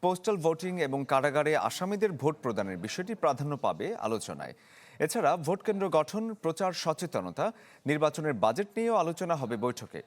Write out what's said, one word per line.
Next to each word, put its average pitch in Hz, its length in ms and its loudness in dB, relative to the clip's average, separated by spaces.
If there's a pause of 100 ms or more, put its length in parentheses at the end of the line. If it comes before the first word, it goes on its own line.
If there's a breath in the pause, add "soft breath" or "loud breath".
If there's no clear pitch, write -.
পোস্টাল 185 360 2
ভোটিং 170 440 0
এবং 139 260 0
কারাগারে 143 500 4
আসামিদের 190 540 0
ভোট 147 300 0
প্রদানের 98 360 -2
বিষয়টি 180 380 -6
প্রাধান্য 147 420 0
পাবে 101 380 -2
আলোচনায়। 90 580 -4 (460 loud breath)
এছাড়া 160 380 2
ভোট 170 260 -2
কেন্দ্র 196 260 0
গঠন, 196 440 0
প্রচার 180 400 -2
সচেতনতা, 156 760 -2 (340 loud breath)
নির্বাচনের 151 480 2
বাজেট 120 340 2 (100)
নিয়েও 226 180 2
আলোচনা 170 400 0
হবে 120 220 -2
বৈঠকে। 113 500 -4